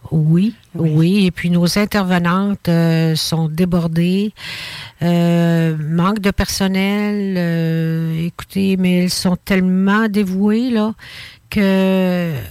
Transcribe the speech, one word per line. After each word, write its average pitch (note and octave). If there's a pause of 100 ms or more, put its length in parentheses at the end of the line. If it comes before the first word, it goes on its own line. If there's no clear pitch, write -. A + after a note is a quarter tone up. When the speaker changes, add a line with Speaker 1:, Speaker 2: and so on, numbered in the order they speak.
(120)
Speaker 1:
Oui, E3 (220)
Speaker 2:
Oui. E3
Speaker 1:
oui. F#3
Et E3+
puis -
nos F3
intervenantes, F#3
euh, E3
sont D#3+
débordées, F3 (720)
euh, E3+
manque E3+
de G3
personnel. G3
Euh, E3
écoutez, G3
mais F3+
elles F3+
sont F3+
tellement F#3+
dévouées G#3
là G#3+ (560)
que F#3+ (180)